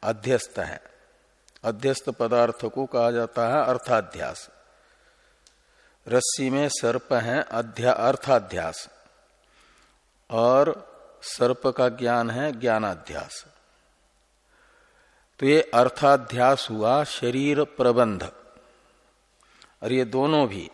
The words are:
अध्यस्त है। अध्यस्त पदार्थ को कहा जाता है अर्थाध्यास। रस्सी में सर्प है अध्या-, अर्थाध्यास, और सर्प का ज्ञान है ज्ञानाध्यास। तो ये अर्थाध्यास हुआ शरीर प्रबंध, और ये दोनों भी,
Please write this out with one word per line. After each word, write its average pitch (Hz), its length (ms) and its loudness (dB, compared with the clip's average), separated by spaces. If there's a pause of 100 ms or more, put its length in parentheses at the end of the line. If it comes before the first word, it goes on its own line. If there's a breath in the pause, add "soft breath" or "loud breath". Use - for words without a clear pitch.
अध्यस्त 110 560 -2
है। 78 240 -10 (800)
अध्यस्त 123 460 -2
पदार्थ 120 540 0
को 131 220 -4
कहा 120 240 2
जाता 117 380 -2
है 135 180 0
अर्थाध्यास। 110 840 -4 (1600 soft breath)
रस्सी 127 420 0
में 143 180 -2
सर्प 123 440 -4
है 120 300 -2
अध्या-, 117 540 -2
अर्थाध्यास, 104 920 -2 (1400 soft breath)
और 127 580 2 (340)
सर्प 123 440 -2
का 127 220 2
ज्ञान 120 420 -2
है 135 220 -4
ज्ञानाध्यास। 107 960 -4 (1900 soft breath)
तो 135 80 0
ये 151 280 4
अर्थाध्यास 127 960 4
हुआ 117 340 0
शरीर 139 600 -2
प्रबंध, 117 680 2 (1500 soft breath)
और 113 100 -4
ये 131 120 0
दोनों 135 440 0
भी, 95 260 -10